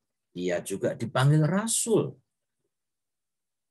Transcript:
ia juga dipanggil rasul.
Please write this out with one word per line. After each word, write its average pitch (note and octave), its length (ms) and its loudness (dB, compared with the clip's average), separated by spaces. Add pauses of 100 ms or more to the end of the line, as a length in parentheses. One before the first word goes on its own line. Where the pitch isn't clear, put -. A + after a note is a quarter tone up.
(380)
ia F2 240 -2
juga F#2+ 320 -4
dipanggil C#3 500 2
rasul. F#3+ 720 0 (1600)